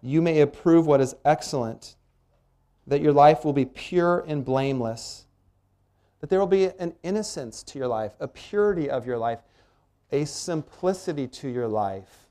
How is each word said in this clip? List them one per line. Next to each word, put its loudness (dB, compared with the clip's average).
you 0
may 4
approve 4
what 6
is 0
excellent, -2
that 0
your 4
life 8
will 0
be 2
pure 0
and -4
blameless," -4
that -14
there 2
will 2
be 2
an -6
innocence -8
to -16
your -4
life, -4
a -10
purity -2
of -4
your -4
life, -4
a -2
simplicity -6
to -12
your -4
life. -6